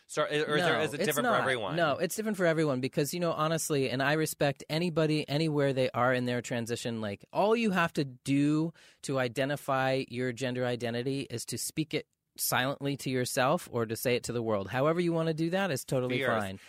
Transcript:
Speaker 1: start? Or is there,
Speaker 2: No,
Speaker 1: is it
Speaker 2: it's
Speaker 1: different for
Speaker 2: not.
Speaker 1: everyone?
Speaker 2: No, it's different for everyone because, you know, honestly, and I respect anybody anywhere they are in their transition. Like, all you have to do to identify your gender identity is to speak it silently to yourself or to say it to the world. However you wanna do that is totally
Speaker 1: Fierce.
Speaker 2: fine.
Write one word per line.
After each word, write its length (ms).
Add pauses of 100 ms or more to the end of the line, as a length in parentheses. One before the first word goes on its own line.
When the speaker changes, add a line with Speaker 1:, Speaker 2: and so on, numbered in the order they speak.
Speaker 1:
start? 240
Or 260
is 80
there, 120
Speaker 2:
No, 60
Speaker 1:
is 100
it 80
Speaker 2:
it's 60
Speaker 1:
different 220
for 40
Speaker 2:
not. 80
Speaker 1:
everyone? 360
Speaker 2:
No, 200
it's 200
different 200
for 80
everyone 360
because, 340
you 60
know, 120
honestly, 560
and 140
I 120
respect 540
anybody 580
anywhere 460
they 200
are 200
in 140
their 160
transition. 580
Like, 320
all 240
you 140
have 240
to 100
do 680 (300)
to 140
identify 880
your 240
gender 340
identity 640
is 160
to 100
speak 380
it 120 (300)
silently 600
to 140
yourself 600
or 160
to 80
say 220
it 80
to 80
the 100
world. 260
However 320
you 120
wanna 200
do 180
that 200
is 140
totally 340
Speaker 1:
Fierce. 240
Speaker 2:
fine. 160 (100)